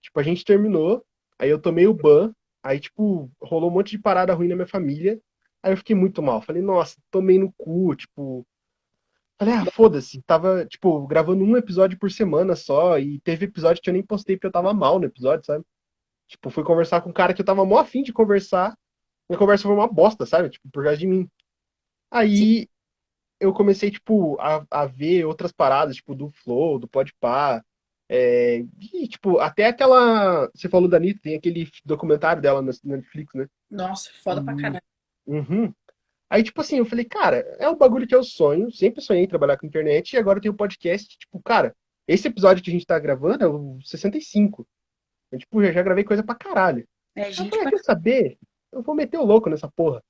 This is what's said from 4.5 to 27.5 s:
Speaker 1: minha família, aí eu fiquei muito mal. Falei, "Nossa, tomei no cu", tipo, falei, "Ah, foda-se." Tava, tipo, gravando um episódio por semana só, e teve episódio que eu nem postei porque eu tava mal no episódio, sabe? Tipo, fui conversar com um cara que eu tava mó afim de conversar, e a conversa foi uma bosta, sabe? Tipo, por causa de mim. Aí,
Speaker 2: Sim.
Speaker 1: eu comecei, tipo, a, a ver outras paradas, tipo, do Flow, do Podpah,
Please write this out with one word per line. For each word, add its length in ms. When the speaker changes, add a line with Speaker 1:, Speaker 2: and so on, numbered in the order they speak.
Speaker 1:
minha 100
família, 540
aí 100
eu 40
fiquei 200
muito 260
mal. 200
Falei, 200
"Nossa, 340
tomei 280
no 180
cu", 400
tipo, 480
falei, 160
"Ah, 120
foda-se." 560
Tava, 440
tipo, 400
gravando 380
um 120
episódio 420
por 120
semana 460
só, 420
e 220
teve 260
episódio 360
que 80
eu 40
nem 80
postei 340
porque 120
eu 40
tava 220
mal 240
no 80
episódio, 400
sabe? 180
Tipo, 220
fui 140
conversar 380
com 80
um 20
cara 220
que 60
eu 60
tava 180
mó 140
afim 240
de 100
conversar, 640
e 40
a 40
conversa 260
foi 100
uma 140
bosta, 380
sabe? 240
Tipo, 200
por 140
causa 140
de 80
mim. 220
Aí, 520
Speaker 2:
Sim. 40
Speaker 1:
eu 120
comecei, 380
tipo, 500
a, 300
a 160
ver 380
outras 280
paradas, 440
tipo, 180
do 160
Flow, 480
do 100
Podpah, 720